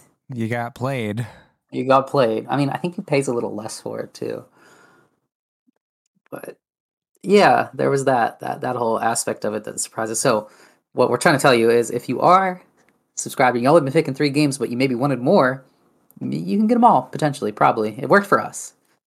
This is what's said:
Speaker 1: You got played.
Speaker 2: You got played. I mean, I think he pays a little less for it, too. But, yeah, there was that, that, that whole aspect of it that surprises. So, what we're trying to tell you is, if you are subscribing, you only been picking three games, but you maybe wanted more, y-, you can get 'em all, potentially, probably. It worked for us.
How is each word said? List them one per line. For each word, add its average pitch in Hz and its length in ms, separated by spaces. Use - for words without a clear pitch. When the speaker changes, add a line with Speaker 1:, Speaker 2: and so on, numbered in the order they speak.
Speaker 1:
You 113 140
got 120 260
played. 117 520
Speaker 2:
You 131 140
got 135 220
played. 117 420
I 127 80
mean, 139 140
I - 80
think 175 180
he - 60
pays 139 260
a 123 60
little 113 200
less 107 240
for 113 220
it, - 140
too. - 320
But, - 260
yeah, 139 520
there 135 160
was 139 160
that, 123 340
that, - 220
that 127 140
whole 113 220
aspect 113 460
of 107 80
it 107 120
that - 160
surprises. 113 380
So, 110 300
what 123 160
we're 120 80
trying 165 180
to 131 60
tell 139 120
you 113 140
is, 117 220
if - 180
you 127 140
are 180 400
subscribing, 123 480
you 127 40
only 156 140
been 135 100
picking 151 220
three 147 160
games, 139 260
but - 140
you 120 80
maybe 131 160
wanted 131 260
more, 135 420
y-, 127 100
you 170 260
can 214 120
get 240 80
'em 233 80
all, 170 180
potentially, 147 500
probably. 110 480
It 127 80
worked 202 180
for 120 140
us. - 320